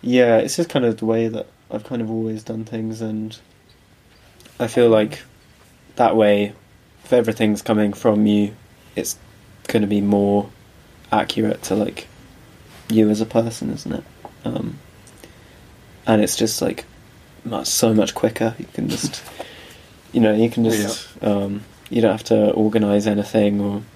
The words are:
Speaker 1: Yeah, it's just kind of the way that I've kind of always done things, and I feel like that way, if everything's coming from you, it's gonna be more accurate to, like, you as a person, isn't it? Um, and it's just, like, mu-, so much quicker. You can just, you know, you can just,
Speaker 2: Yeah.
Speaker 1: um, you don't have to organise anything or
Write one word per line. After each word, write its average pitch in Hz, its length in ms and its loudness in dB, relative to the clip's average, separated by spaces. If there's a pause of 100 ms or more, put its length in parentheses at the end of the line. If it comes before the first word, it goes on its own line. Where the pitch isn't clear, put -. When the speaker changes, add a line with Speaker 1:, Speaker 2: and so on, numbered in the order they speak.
Speaker 1:
Yeah, 123 360 4
it's - 200 0
just 170 120 -2
kind 131 160 0
of 110 120 0
the 113 80 -6
way 113 220 2
that 113 200 -6 (240)
I've 110 120 -8
kind 120 180 -8
of 110 100 -6
always 110 320 -6
done 113 200 -10
things, 113 380 -10
and 110 360 -8 (1200)
I 120 80 -2
feel 120 220 4
like 110 340 2 (720)
that 107 200 2
way, 104 380 4 (500)
if - 80 -4
everything's 113 520 2
coming 107 280 0
from 107 360 2
you, 104 260 2 (420)
it's - 220 -6 (500)
gonna 104 200 0
be 104 140 0
more 101 480 2 (600)
accurate 107 520 -2
to, 95 120 -4
like, - 320 -4 (840)
you 110 200 4
as 107 100 0
a 113 60 -2
person, 113 460 -4
isn't - 220 -10
it? - 100 -8 (420)
Um, - 320 -8 (1300)
and 110 160 4
it's - 140 0
just, - 260 -2
like, - 240 -6 (580)
mu-, 110 220 -8
so - 280 2
much 107 200 2
quicker. 113 460 -2
You - 140 -12
can - 160 -4
just, - 340 -8 (880)
you 123 80 2
know, 107 140 4
you 113 160 2
can 117 140 0
just, 104 420 -2 (140)
Speaker 2:
Yeah. - 80 0
Speaker 1:
um, 101 320 -2 (280)
you - 120 0
don't 110 100 4
have - 140 -4
to 107 260 4
organise 107 560 2
anything 101 520 0
or 101 220 -4 (140)